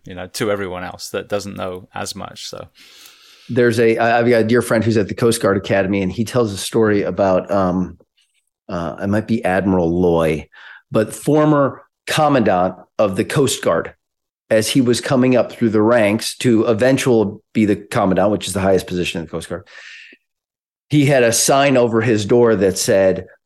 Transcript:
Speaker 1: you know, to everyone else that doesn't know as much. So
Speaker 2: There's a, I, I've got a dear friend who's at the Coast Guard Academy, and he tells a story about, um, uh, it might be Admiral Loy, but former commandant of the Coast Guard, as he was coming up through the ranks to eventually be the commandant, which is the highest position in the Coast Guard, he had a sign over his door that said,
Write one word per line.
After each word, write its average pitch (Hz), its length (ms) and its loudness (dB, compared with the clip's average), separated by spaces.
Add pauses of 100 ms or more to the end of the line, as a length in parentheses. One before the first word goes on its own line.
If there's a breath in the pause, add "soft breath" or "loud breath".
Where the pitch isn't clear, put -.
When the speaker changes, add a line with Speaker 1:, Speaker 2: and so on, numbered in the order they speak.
Speaker 1:
you 95 120 -16
know, 90 120 -12
to 110 240 -6
everyone 92 320 -6
else 90 260 -14
that 98 200 -8
doesn't 98 260 -6
know 92 380 -10
as 98 220 -10
much. 90 320 -16
So - 220 -16 (800 loud breath)
Speaker 2:
There's 120 300 0
a, 113 180 2
I, 117 220 0
I've 120 100 0
got 113 120 4
a 107 60 0
dear 117 160 2
friend 113 200 -2
who's 110 140 0
at 98 100 0
the 104 80 -8
Coast 117 260 0
Guard 98 160 0
Academy, 98 440 -2
and 92 100 -4
he 117 140 -4
tells 113 260 -2
a 95 60 -10
story 107 460 0
about, 92 480 0
um, 90 480 -2 (680)
uh, 85 340 -8
it 95 60 -6
might 107 200 -2
be 113 180 -2
Admiral 92 440 0 (120)
Loy, 82 460 0 (440 loud breath)
but 107 220 -2
former 147 720 0 (240)
commandant 107 680 2 (240)
of 101 160 0
the 101 100 -2
Coast - 380 -2
Guard, 85 300 -2 (580)
as 110 160 2
he 139 140 2
was 117 180 2
coming 127 360 2
up 110 160 0
through 117 180 0
the 107 120 2
ranks 110 580 2
to 113 260 2
eventually 117 720 2 (160)
be 110 120 2
the 101 100 2
commandant, 98 560 0
which 95 160 -4
is 92 60 -8
the 104 60 -6
highest 95 280 2
position 87 320 -6
in 82 60 -10
the 78 60 -18
Coast 82 160 -10
Guard, 85 200 -12 (1200 loud breath)
he 147 160 4
had 135 180 4
a 117 80 4
sign 139 460 2
over 113 240 2
his 107 240 0
door 117 300 4
that 95 220 2
said, 95 500 0 (180 loud breath)